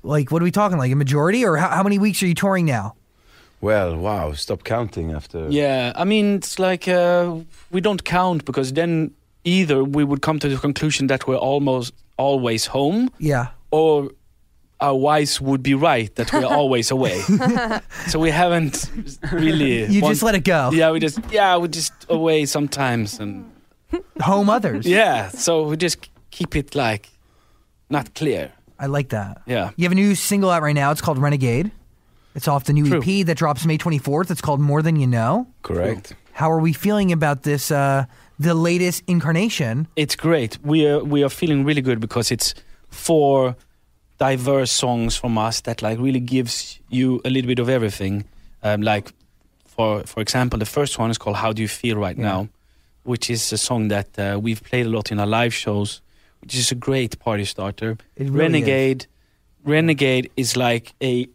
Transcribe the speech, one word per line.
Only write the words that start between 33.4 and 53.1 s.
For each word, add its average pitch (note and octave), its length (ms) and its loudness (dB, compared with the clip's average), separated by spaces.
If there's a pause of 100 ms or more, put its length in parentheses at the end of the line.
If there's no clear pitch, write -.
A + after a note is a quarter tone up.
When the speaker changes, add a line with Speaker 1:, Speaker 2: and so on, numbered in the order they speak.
Speaker 1:
May D#3 120 2
twenty-fourth. D#3 520 0
It's F3 120 -4
called C#3+ 180 0
More D3 220 2
Than D#3+ 160 2
You C3+ 100 2
Know. B2 400 0 (160)
Speaker 2:
Correct. F#2+ 500 -4 (200)
Speaker 1:
How D#3+ 180 0
are E3 80 2
we D#3+ 140 2
feeling G3 400 0
about D3 300 0
this, D3 280 -2
uh, C#3 340 2 (320)
the E3 160 0
latest E3+ 540 0
incarnation? D#3+ 880 0
Speaker 3:
It's D3+ 220 -2
great. D#3 440 0
We D3+ 240 2
are, D3 160 2
we C#3+ 220 2
are C3+ 60 2
feeling D3 340 0
really D3 180 0
good B2 200 0
because A#2 300 -2
it's - 220 -2 (360)
four C#3 680 2 (600)
diverse C3 540 0
songs A#2 440 0
from A#2 220 -2
us A2+ 240 -2
that, A#2 200 -6
like, A2+ 180 -2
really C3 200 0
gives B2 600 -4 (100)
you B2+ 360 0
a C3 40 -2
little C3 180 0
bit B2 120 0
of A#2+ 100 0
everything. G#2 560 -2 (380)
Um, G#2 180 0
like, G#2 320 -2 (520)
for, G#2+ 380 -2
for - 180 -10
example, A#2+ 380 -2
the G#2+ 60 -2
first C#3+ 340 -2
one A2+ 120 0
is A2 60 -2
called G#2 200 -4
"How G#2+ 160 -2
Do A2 80 -4
You G#2 60 -2
Feel A2 300 -4
Right G2 200 -4
Speaker 1:
Yeah. - 60 -4
Speaker 3:
Now," G2+ 260 -2 (540)
which B2 260 -4